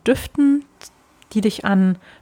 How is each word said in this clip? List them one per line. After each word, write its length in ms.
Düften, 580
die 80
dich 220
an 340